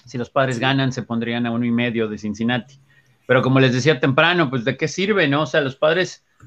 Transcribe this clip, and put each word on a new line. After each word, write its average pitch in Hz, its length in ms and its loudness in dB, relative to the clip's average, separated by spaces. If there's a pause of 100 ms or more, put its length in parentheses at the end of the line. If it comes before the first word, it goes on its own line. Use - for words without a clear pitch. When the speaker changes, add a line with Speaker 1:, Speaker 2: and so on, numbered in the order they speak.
Speaker 1:
Si - 120 -12
los 120 120 -8
Padres 131 260 0
Speaker 2:
Sí. 113 60 -4
Speaker 1:
ganan, 131 320 0
se 123 80 -8
pondrían 117 440 -4
a 117 60 -4
uno 120 140 -2
y 120 60 0
medio 117 360 0
de 107 100 -8
Cincinnati. 110 640 -4 (460)
Pero 127 160 4
como 127 180 2
les 131 140 4
decía 143 260 2
temprano, 156 500 2
pues, 123 140 -4
¿de 135 140 -4
qué 156 100 -4
sirve, 190 400 0
no? 143 140 0
O 147 60 -2
sea, 156 140 0
los 135 140 -4
Padres 165 480 0 (240)